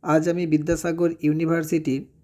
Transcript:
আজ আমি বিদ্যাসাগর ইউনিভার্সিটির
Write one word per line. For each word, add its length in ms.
আজ 260
আমি 180
বিদ্যাসাগর 640
ইউনিভার্সিটির 800